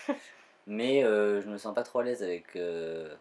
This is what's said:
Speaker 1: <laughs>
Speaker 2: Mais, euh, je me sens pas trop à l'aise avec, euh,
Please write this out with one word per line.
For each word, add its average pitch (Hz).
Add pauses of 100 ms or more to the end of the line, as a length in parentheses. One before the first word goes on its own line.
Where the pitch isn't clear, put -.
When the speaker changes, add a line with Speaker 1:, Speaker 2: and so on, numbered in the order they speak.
Speaker 1:
<laughs> 285 (520)
Speaker 2:
Mais, 123
euh, 104
je 101
me 101
sens 107
pas -
trop -
à 120
l'aise 123
avec, 90
euh, 82